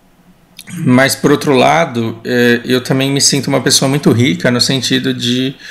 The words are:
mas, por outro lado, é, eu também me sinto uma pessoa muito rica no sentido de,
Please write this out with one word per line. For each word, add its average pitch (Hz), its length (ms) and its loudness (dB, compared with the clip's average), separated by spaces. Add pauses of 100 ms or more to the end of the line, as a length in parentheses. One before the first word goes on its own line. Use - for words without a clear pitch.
(760)
mas, 135 360 2
por - 180 0
outro 147 220 0
lado, 127 720 0
é, 120 380 2
eu 127 180 0
também 135 300 -2
me 139 80 0
sinto 135 280 0
uma 135 140 0
pessoa 135 260 0
muito 147 240 2
rica 131 380 0
no 120 120 0
sentido 131 520 -2
de, 127 420 -4 (160)